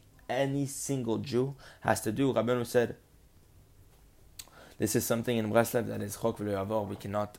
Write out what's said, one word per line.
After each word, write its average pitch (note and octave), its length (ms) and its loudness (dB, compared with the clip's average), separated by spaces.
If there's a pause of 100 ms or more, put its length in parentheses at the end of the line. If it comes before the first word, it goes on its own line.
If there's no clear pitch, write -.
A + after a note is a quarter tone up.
(280)
any C#3 380 0
single B2 520 -2
Jew B2 360 0 (280)
has A2 180 2
to - 100 -2
do. B2+ 220 2
Rabbeinu A#2 340 2
said, A#2+ 300 2 (1800)
"This G#2+ 180 0
is A2+ 100 2
something A#2 300 0
in G#2+ 140 0
Breslev A2+ 360 4
that G#2+ 160 -6
is G2+ 140 -6
chok A2+ 220 -2
v'lo G2+ 280 -2
yavor. G#2+ 200 -2
We G2+ 100 -8
cannot." G2+ 420 -4